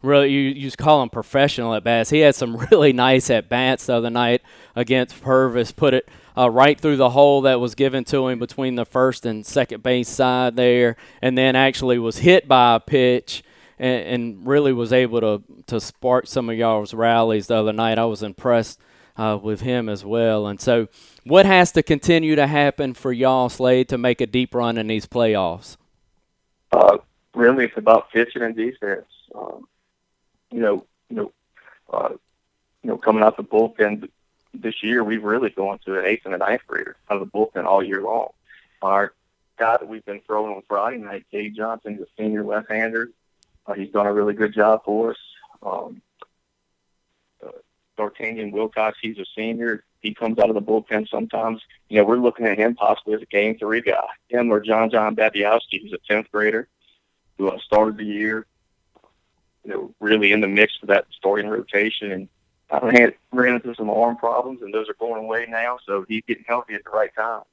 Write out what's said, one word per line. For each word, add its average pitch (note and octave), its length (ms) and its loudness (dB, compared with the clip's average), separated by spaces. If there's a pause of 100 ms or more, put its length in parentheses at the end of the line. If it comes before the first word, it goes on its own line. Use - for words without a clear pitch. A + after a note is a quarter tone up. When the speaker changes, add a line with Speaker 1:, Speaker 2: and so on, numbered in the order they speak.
Speaker 1:
really, C#3 280 4
you, C#3 100 2
you C#3 220 -2
just C3+ 140 -8
call D3+ 260 4
him A#2+ 60 -2
professional A#2+ 640 -2
at G#2+ 100 -4
bats. A#2 260 0
He D3+ 80 2
had D3 160 6
some A#2 220 -6
<laughs> A#2+ 140 -2
really D3+ 220 6
nice B2+ 380 2
at A2 180 0
bats B2+ 380 0
the B2+ 80 0
other A#2 160 0
night A#2+ 320 0 (320)
against B2 480 -2
Purvis, C3 480 2
put C#3 240 2
it, B2+ 140 -2 (280)
uh, B2+ 140 4
right C3+ 280 6
through D3+ 180 0
the C3 140 4
hole C#3 320 6
that C3 180 4
was A#2+ 160 -4
given C3 280 0
to C3+ 220 -2
him B2+ 140 -4
between B2+ 340 -6
the A#2+ 100 -2
first C3 400 0
and G#2+ 220 -6
second A#2+ 380 -4
base B2 240 0
side B2+ 480 0
there, B2 400 4 (260)
and B2+ 160 0
then C3 160 4
actually C3 440 2
was A#2 200 -4
hit F3+ 300 4
by B2 260 6
a A2+ 60 2
pitch B2+ 640 0 (340)
and, B2+ 280 -2
and A2+ 400 -6
really C#3 260 2
was A#2 200 -2
able A#2+ 280 2
to, G#2 220 0 (260)
to A#2 120 -4
spark B2+ 460 -2
some A#2 240 -4
of A2+ 60 -6
y'all's A2 360 0
rallies A2+ 540 2
the A#2+ 80 -2
other A2 180 0
night. A2+ 260 -2
I A2+ 80 0
was G#2 160 -6
impressed, A#2 580 -2 (360)
uh, G#2+ 240 -2
with G#2 200 -6
him B2 280 -4
as G2 160 -8
well. A2 420 0
And G2+ 140 -10
so A#2 280 0 (360)
what F#3 220 6
has F#3 260 6
to D#3+ 100 2
continue D#3+ 520 2
to D3 120 4
happen C#3+ 480 0
for B2+ 180 -4
y'all, B2+ 380 2
Slade, B2+ 400 2
to C3 80 -4
make A#2+ 220 0
a B2 60 0
deep A#2+ 280 -4
run A#2 240 -2
in A2 80 -4
these A2 200 -4
playoffs? G#2 680 -2 (960)
Speaker 2:
Uh, - 260 6 (360)
really, B2 320 4
it's - 100 -8
about A2 340 4
pitching A#2 320 -2
and A2+ 140 -6
defense. A2 500 -6 (280)
Um, - 320 -16 (840)
you A#2+ 100 -6
know, G2+ 260 0 (220)
you A#2 80 -10
know, G2+ 160 -8 (600)
uh, - 160 -4 (760)
you A#2+ 60 -10
know, A2 80 -4
coming A2 260 0
out A2 140 2
the A2 80 -10
bullpen G#2+ 640 -2 (460)
this A2 280 -10
year, A2+ 220 -2
we've A2 200 -6
really G#2+ 260 -2
gone G2 340 -6
to F#2+ 140 -6
an F#2 60 -6
eighth G#2 200 -2
and G2 100 -8
a F2+ 40 -6
ninth G2+ 280 -2
grader - 300 -10 (140)
out G2+ 100 -4
of F#2+ 100 -12
the G2+ 80 -8
bullpen G2+ 260 -2
all F#2+ 180 2
year F#2+ 200 -6
long. G#2+ 260 -4 (520)
Our G2 320 0 (460)
guy A2+ 200 0
that - 100 -8
we've A2 160 -16
been G2+ 220 -14
throwing G#2+ 280 -6
on G2 140 -16
Friday G#2+ 300 -6
night, G2+ 320 -16
Cade G#2 240 -10
Johnson, A2 400 -10
is G2+ 60 -16
a F2 60 -14 (100)
senior G#2+ 280 -6
left-hander. A2+ 640 -6 (560)
Uh, G2+ 80 -8
he's G2+ 160 -10
done G#2 160 0
a G2+ 60 -2
really G#2 220 0
good G#2+ 180 -4
job A2 320 2
for A2 280 -4
us. - 40 -12 (460)
Um, - 400 -12 (1400)
uh, - 60 -18 (460)
D'Artagnan A2 540 -8
Wilcox, A2 500 -4
he's A2 180 -10
a F#2+ 80 -14 (100)
senior. A2+ 480 -6 (160)
He A2 140 -8
comes A2+ 260 -4
out A2+ 80 4
of A2 60 0
the G#2 80 -4
bullpen A2 460 -2
sometimes. A2+ 540 -6 (260)
You G#2+ 100 2
know, G2+ 60 8
we're A#2 120 2
looking A#2+ 300 0
at G#2 120 -2
him A#2 160 0
possibly G#2+ 400 -2
as G#2+ 80 -6
a - 40 -20
game G#2+ 300 -2
three A2 240 -4
guy. - 260 -2 (220)
Him A#2+ 220 0
or G#2+ 100 2
John A2 300 0
John A2 240 0
Babiowski, G#2+ 640 0
who's G#2+ 120 -16
a F2+ 60 -12
tenth G#2 340 -4
grader G#2+ 360 -2 (680)
who, G2 100 -2
uh, F2+ 100 -8
started G#2+ 380 0
the G#2+ 80 -12
year, G#2+ 420 -6 (1160)
you G2+ 80 -14
know, - 280 -10
really G#2+ 320 2
in G#2 80 2
the G#2 80 0
mix G#2 280 0
for - 100 -18
that G2+ 200 2 (100)
starting G2+ 320 -2
rotation. G#2 600 -4
And F#2+ 180 -10 (420)
I - 140 -4
ran, A#2+ 280 4 (200)
ran B2 220 0
into A#2+ 200 -8
some G#2+ 160 -8
arm A#2 260 0
problems, B2 460 -4
and G2+ 120 -14
those A2 140 -4
are G#2 60 -10
going A2+ 300 -8
away A2+ 240 -6
now, A#2 380 -6
so G2 220 -6
he's A2 180 -8
getting - 220 -8
healthy A#2 260 -6
at G2+ 100 -12
the - 60 -18
right G#2 240 -4
time. A2 280 -8 (100)